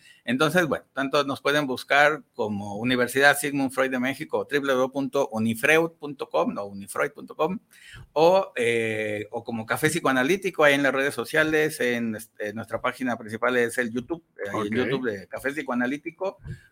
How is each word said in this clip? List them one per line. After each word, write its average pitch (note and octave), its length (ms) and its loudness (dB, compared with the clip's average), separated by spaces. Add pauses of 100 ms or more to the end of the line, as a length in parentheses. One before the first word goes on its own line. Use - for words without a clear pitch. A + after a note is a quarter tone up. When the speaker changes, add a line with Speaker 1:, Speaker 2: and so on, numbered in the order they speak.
(240)
Speaker 1:
Entonces, D3+ 420 2
bueno, G#2+ 280 -2
tanto C#3 320 0
nos C3+ 160 -6
pueden C#3+ 260 0
buscar C#3 560 2 (100)
como G#2 440 -4
Universidad B2+ 600 4
Sigmund C#3 340 -2
Freud C3 200 0
de C3 80 -2
México, C3 460 -2
w C#3+ 140 0
w C#3 140 0
w B2+ 180 2
punto C#3 380 -2
unifreud C#3 720 2
punto - 300 -10
com, E3 240 0
no, G#2 120 -8
unifreud G2+ 460 -6
punto C3 240 -16
com, F3 240 -2 (540)
o, F#3 420 4
eh, A2 760 -2
o A2+ 120 -8
como A2+ 240 -8
Café D3+ 220 2
Psicoanalítico, D#3 720 0
ahí C#3+ 120 8
en C#3+ 60 2
las C3+ 120 4
redes C3+ 200 0
sociales, D#3 680 0
en, A#2 340 0
este, G#2+ 380 -10
nuestra A2 280 -6
página B2 360 -4
principal A#2 400 -2
es A#2 200 0
el A#2+ 140 -2
YouTube, B2 320 -6 (140)
eh, G2+ 140 -6
ahí G#2+ 160 -4
en A2 120 -2
Speaker 2:
Ok. B2+ 60 2
Speaker 1:
YouTube B2+ 260 -2
de G2 160 -8
Café B2 240 -6
Psicoanalítico, C#3+ 880 -4 (320)